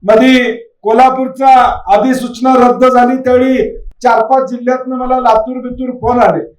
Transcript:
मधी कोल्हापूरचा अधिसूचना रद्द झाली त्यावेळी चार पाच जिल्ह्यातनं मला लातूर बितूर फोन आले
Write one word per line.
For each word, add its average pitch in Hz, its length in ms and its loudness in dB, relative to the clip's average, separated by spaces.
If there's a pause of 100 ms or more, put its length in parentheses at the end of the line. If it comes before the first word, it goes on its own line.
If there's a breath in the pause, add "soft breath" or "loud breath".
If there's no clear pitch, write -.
मधी 247 440 2 (320)
कोल्हापूरचा 262 680 2 (400)
अधिसूचना 247 640 0
रद्द 247 280 2
झाली 247 320 2
त्यावेळी 262 500 0 (360)
चार 226 220 2
पाच 262 240 0
जिल्ह्यातनं 254 460 -6
मला 254 240 -2
लातूर 247 380 0
बितूर 247 320 -10 (120)
फोन 247 180 -2
आले 190 240 0 (160)